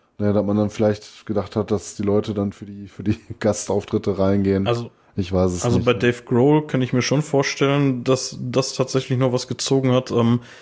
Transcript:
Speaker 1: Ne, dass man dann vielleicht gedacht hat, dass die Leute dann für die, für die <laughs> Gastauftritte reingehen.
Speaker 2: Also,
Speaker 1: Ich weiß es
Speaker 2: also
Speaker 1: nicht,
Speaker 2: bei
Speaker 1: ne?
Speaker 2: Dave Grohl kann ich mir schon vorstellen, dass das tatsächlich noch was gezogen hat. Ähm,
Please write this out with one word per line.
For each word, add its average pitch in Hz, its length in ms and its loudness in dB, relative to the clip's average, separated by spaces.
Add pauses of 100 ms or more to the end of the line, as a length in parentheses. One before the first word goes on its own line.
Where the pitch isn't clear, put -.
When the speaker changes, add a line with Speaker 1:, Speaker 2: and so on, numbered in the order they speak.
(180)
Speaker 1:
Ne, 104 140 2
dass 101 140 2
man 101 100 0
dann 104 140 2
vielleicht - 560 -2
gedacht 98 320 -4
hat, 104 140 -2
dass - 260 -4
die 104 60 -6
Leute 104 300 0
dann 101 200 -2
für - 120 -18
die, 101 220 -14
für - 160 -16
die 107 140 0 (100)
<laughs> - 140 -16
Gastauftritte 101 760 -2
reingehen. 98 480 2
Speaker 2:
Also, 117 240 -2 (280)
Speaker 1:
Ich 92 160 -4
weiß 92 180 4
es 87 140 -4
Speaker 2:
also 120 140 4
Speaker 1:
nicht, 120 60 -2
Speaker 2:
bei 123 60 2
Speaker 1:
ne? 110 80 -2
Speaker 2:
Dave 120 240 0
Grohl 147 440 2
kann 135 140 -2
ich 123 120 -2
mir 127 80 2
schon 135 200 0
vorstellen, 139 840 0
dass 131 360 0
das 131 340 -2
tatsächlich 131 440 -2
noch 131 140 2
was 123 160 -4
gezogen 131 420 0
hat. 127 200 2
Ähm, 117 280 4 (220)